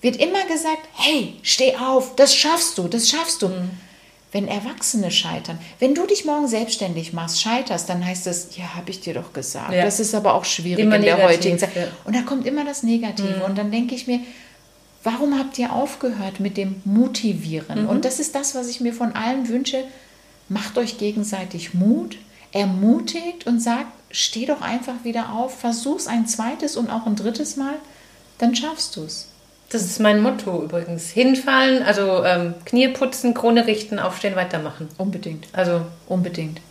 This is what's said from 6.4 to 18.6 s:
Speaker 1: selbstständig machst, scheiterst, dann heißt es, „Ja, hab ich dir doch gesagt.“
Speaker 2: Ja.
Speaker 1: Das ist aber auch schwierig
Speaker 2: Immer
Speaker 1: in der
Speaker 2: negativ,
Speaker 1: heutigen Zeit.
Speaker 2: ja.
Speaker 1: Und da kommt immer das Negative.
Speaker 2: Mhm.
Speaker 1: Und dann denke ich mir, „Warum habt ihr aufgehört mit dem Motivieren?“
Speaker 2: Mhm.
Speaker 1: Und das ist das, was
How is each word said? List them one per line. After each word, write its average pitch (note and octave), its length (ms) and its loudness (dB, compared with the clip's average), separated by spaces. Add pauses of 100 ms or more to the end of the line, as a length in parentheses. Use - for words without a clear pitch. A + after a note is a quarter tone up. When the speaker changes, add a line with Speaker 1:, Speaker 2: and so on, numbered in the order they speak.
Speaker 1:
selbstständig G3+ 640 -2
machst, E3+ 300 -4
scheiterst, A3+ 480 -2
dann F3 160 -2
heißt F3+ 220 -4
es, - 300 -6
„Ja, F3 200 -10
hab F3 100 -12
ich G3 140 -10
dir E3 120 -8
doch - 200 -8
gesagt.“ - 400 -8
Speaker 2:
Ja. F3+ 100 4
Speaker 1:
Das G3 160 2
ist G#3+ 160 0
aber G3 200 4
auch C#3 100 0
schwierig F3+ 400 0
Speaker 2:
Immer G#3+ 100 6
Speaker 1:
in G#3 60 6
der F3 160 6
Speaker 2:
negativ, F3+ 220 8
Speaker 1:
heutigen F3 200 2
Zeit. F#3 160 0
Speaker 2:
ja. F3 80 -2 (220)
Speaker 1:
Und G#3+ 100 -2
da B3 60 2
kommt B3+ 260 -2
immer D4 160 -2
das C#4+ 180 -6
Negative. G#3 580 0
Speaker 2:
Mhm. - 20 -2
Speaker 1:
Und G3 160 -2
dann G#3 140 0
denke B3 220 0
ich B3 140 -8
mir, B3 140 0 (840)
„Warum C#4 340 0
habt C4+ 220 -4
ihr A#3+ 140 0
aufgehört A3 680 -4
mit G3 160 -2
dem G3 300 -4
Motivieren?“ G3 960 0
Speaker 2:
Mhm. A3 60 0
Speaker 1:
Und - 160 2
das C4 160 -2
ist C#4+ 120 -4
das, C#4 220 -2
was B3 140 -4